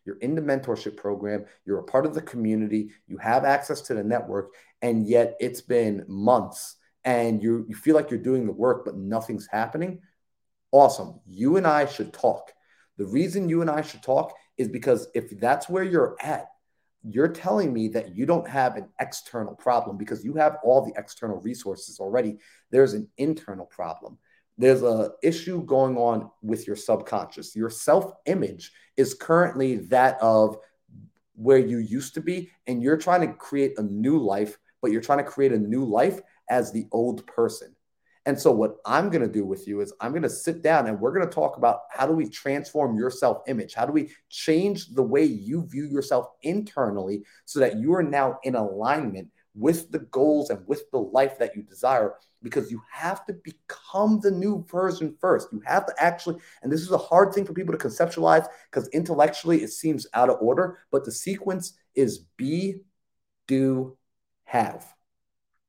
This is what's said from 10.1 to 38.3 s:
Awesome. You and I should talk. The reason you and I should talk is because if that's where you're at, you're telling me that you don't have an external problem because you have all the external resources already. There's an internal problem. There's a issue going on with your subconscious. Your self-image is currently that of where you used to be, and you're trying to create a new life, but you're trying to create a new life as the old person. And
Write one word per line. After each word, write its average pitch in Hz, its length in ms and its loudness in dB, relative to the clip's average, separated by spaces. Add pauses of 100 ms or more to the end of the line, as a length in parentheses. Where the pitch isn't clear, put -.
Awesome. 131 560 6
You 117 300 2
and 185 80 2
I 147 200 4
should - 260 -8
talk. - 400 -2 (440)
The 101 100 -6
reason 170 420 -2
you 165 120 0
and 165 100 0
I 151 120 0
should - 200 -18
talk - 320 0 (220)
is 123 120 -2
because 120 460 0
if 113 240 -6
that's 127 300 0
where 185 140 -2
you're 170 380 0
at, 147 260 -6 (560)
you're 117 260 0
telling 180 440 -2
me 110 160 -2
that 107 260 -6
you 117 120 -4
don't 165 220 0
have 127 280 0
an 101 120 -12 (120)
external 110 540 -10
problem 120 420 0
because 104 280 -8
you 131 100 -6
have 156 280 2
all 131 200 6
the 107 140 -10
external 104 440 -8
resources 101 600 -10
already. 104 380 -2 (320)
There's 127 240 6
an 107 240 -8
internal 131 480 -6
problem. - 520 -12 (380)
There's 127 260 4
a 113 300 2 (100)
issue 165 420 -2
going 131 320 2
on 117 340 0 (120)
with 110 240 -4
your 104 100 -6
subconscious. - 800 -4
Your 110 140 -4
self-image 147 1000 -2 (240)
is 135 180 2
currently 135 640 0 (120)
that 127 340 4
of 110 360 4 (760)
where 131 240 6
you 120 200 0
used 113 360 -6
to 160 60 -8
be, 175 300 -6 (160)
and 123 160 -4
you're 147 160 2
trying 175 280 2
to 107 80 -6
create 139 440 -2
a 107 40 -4
new 107 360 2
life, 104 400 -2 (220)
but 117 100 0
you're 110 100 0
trying 143 240 0
to 139 60 -12
create 135 220 2
a 113 60 2
new 110 260 0
life 123 360 0 (280)
as 120 240 0
the 110 200 -6
old 117 340 -2
person. - 480 -2 (500)
And 139 140 -2